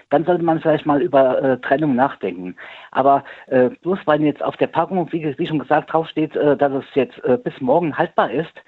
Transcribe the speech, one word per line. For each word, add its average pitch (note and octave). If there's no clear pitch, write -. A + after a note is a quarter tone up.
dann D3+
sollte E3+
man D#3+
vielleicht D#3
mal D3
über, -
äh, C3+
Trennung C#3
nachdenken. F#2
Aber, C#3
äh, B2+
bloß F#3
weil D3+
jetzt D3
auf -
der C#3
Packung, E3+
wie, D#3
wie F3
schon D#3
gesagt, D3+
draufsteht, D#3+
äh, C3+
dass C#3
es C3+
jetzt, -
äh, -
bis F3
morgen C#3+
haltbar E3
ist, E3